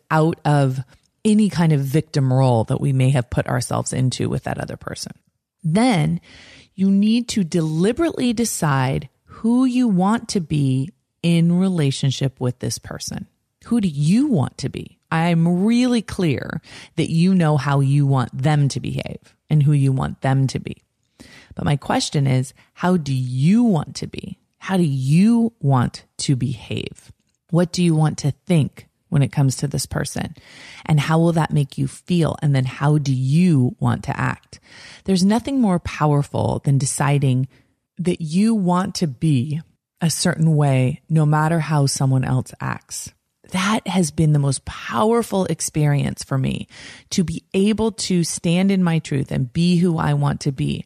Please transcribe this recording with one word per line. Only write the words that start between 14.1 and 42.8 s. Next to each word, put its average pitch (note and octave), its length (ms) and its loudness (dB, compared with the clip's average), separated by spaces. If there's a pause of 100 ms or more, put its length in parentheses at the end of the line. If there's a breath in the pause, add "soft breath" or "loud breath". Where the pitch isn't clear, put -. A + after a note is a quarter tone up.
want E3 300 0
to - 100 -6
be? - 300 -14 (120)
I'm E3+ 540 2
really A#3+ 380 2
clear - 580 -4 (360 loud breath)
that - 140 -2
you F3 240 2
know D#3 220 2
how C#3 240 0
you C#3 260 2
want C3 300 0
them C#3+ 320 2
to - 120 -6
behave - 540 -10 (160)
and D3+ 120 4
who D3 100 4
you C3+ 180 2
want C3+ 300 -4
them C3+ 280 2
to - 100 -6
be. - 240 -14 (720 loud breath)
But - 100 -6
my C#3+ 120 0
question D#3 500 -2
is, C3 280 -2 (200 soft breath)
how F3+ 220 0
do C#3 160 -4
you C3 520 2
want F#3 320 0
to - 100 -10
be? - 320 -12 (200)
How F#3+ 180 -4
do F3 80 2
you E3+ 760 2
want C3 440 0 (140)
to C3+ 180 0
behave? - 720 -8 (400)
What E3+ 220 0
do F3+ 100 -2
you E3 120 4
want D#3 240 0
to C#3 140 -2 (140)
think - 420 0 (200)
when C#3+ 140 2
it B2 100 -2
comes C3+ 240 2
to D3 100 -6
this C#3 200 -4
person? - 480 -8 (500 loud breath)
And D3 160 2
how D#3+ 180 2
will E3+ 140 4
that D#3+ 200 0
make D3 260 -2
you C#3 100 -2
feel? - 540 -2
And C#3+ 120 2
then C3 120 0
how D3 320 0
do C#3 140 -2
you C3+ 680 2
want B2+ 240 -2
to - 140 -6
act? - 420 -6 (440 loud breath)
There's F#3 200 2
nothing B3 360 2
more F#3 180 2
powerful - 880 -2
than C#3 140 2
deciding C3+ 720 0 (500 soft breath)
that F3 220 -4
you F#3 340 0
want F#3 420 0
to F3 100 -2
be D3 540 0 (400)
a E3 100 0
certain - 460 0
way, C3+ 520 2
no D#3+ 180 2
matter D#3 320 2
how D3 280 2
someone C3 380 0
else B2+ 360 -2
acts. - 520 -10 (380)